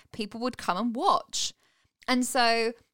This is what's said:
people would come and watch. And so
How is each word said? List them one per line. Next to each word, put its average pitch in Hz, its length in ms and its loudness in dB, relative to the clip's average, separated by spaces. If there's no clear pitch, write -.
people 214 280 -8
would 247 180 -4
come - 180 -2
and 220 200 -2
watch. - 580 0
And 254 180 2
so 233 480 2